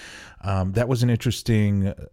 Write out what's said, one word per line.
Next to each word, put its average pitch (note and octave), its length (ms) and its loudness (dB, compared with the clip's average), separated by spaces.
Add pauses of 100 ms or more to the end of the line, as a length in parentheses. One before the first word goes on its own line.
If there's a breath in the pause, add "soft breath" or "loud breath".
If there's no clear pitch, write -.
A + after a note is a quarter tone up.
(420 loud breath)
um, F#2+ 300 -2
that A2+ 160 0
was A#2 160 0
an B2 80 4
interesting G#2 840 2 (180)